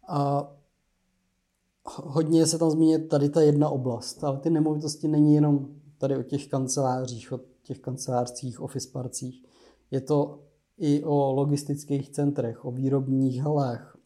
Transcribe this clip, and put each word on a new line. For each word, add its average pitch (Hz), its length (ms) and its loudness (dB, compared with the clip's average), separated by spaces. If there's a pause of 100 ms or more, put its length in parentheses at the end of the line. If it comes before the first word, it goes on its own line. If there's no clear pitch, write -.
A 143 440 -2 (1300)
hodně 160 600 2
se 160 120 -2
tam 165 120 4
změní 160 380 4
tady 143 200 2
ta 156 120 2
jedna 147 280 6
oblast, 127 560 -4
ale 135 140 -2
ty 160 120 -2
nemovitosti 156 580 0
není 151 260 6
jenom 147 340 4 (300)
tady 139 180 -2
o 131 60 -4
těch 139 260 -6
kancelářích, 127 840 -4
o 123 80 -8 (220)
těch - 160 -12
kancelářských 123 840 -6
office - 320 -10
parcích. 127 520 -10 (460)
Je 135 100 -2
to 143 420 -2 (360)
i 147 260 0
o 143 280 2
logistických 143 800 -2
centrech, 143 540 -2
o 135 60 -6
výrobních 131 680 0
halách 139 640 -4